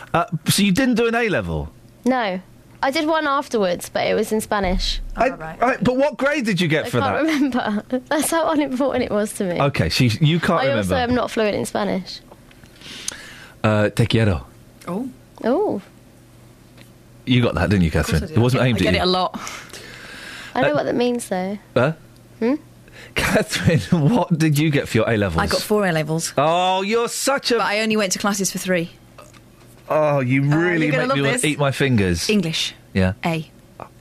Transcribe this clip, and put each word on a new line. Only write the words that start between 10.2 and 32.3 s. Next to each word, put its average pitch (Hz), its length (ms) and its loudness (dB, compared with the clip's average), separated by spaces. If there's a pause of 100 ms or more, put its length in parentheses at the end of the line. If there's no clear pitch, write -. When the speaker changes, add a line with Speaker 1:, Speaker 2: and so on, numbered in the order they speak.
Speaker 1:
you 160 180 4
can't 165 200 2
Speaker 2:
I - 80 0
Speaker 1:
remember. - 280 0
Speaker 2:
also - 0 -
am 247 200 0
not - 160 -2
fluent 214 240 0
in 233 100 -2
Spanish. 190 540 -4 (1400)
Speaker 1:
Uh, 107 260 4
te 117 160 2
quiero. 104 400 2 (420)
Speaker 3:
Oh. 220 220 -6 (340)
Speaker 2:
Oh. 254 380 0 (1400)
Speaker 1:
You 123 160 4
got 117 140 2
that, 90 140 2
didn't 98 140 4
you, 82 40 4
Speaker 3:
Of 78 60 -2
course 78 140 2
Speaker 1:
Catherine? 78 160 0
Speaker 3:
I - 40 -8
did. - 100 -2
Speaker 1:
It 107 40 4
wasn't 123 220 2
Speaker 3:
I 131 40 4
Speaker 1:
aimed 110 120 2
Speaker 3:
get 92 80 2
Speaker 1:
at 92 80 2
you. - 40 2
Speaker 3:
it - 40 0
a - 20 2
lot. 185 340 0 (1160)
Speaker 2:
I 254 60 0
know 285 100 2
Speaker 1:
Uh, 294 40 0
Speaker 2:
what - 80 0
that - 120 -2
means, 240 340 -2
though. 190 280 -4 (160)
Speaker 1:
Huh? 135 200 2 (460)
Speaker 2:
Hmm? 240 160 2 (600)
Speaker 1:
Catherine, - 640 2
<laughs> - 120 -4 (180)
what 180 280 2
did 151 220 2
you 160 100 2
get 139 200 0
for - 80 0
your 107 120 2
A-levels? 98 320 2
Speaker 3:
I 98 60 0
got - 140 0
four 208 260 0
A-levels. 160 500 -2
Speaker 1:
Oh, 180 440 2
you're 226 260 0
such 269 440 -2
a 240 80 2
Speaker 3:
But 190 80 0
I 208 120 0
only 220 160 0
went 202 160 0
to - 80 -4
classes 202 320 -2
for 190 80 -6
three. 175 320 -2 (1000)
Speaker 1:
Oh, 147 320 2
you 131 220 2
Speaker 3:
Oh, 147 140 4
Speaker 1:
really 165 300 2
Speaker 3:
you're 147 80 0
gonna - 120 0
Speaker 1:
make - 80 0
me 139 60 0
Speaker 3:
love 139 60 2
Speaker 1:
wanna 139 60 0
Speaker 3:
this. - 120 -2
Speaker 1:
eat 147 140 0
my 139 120 0
fingers. 104 580 2
Speaker 3:
English. 175 440 0 (200)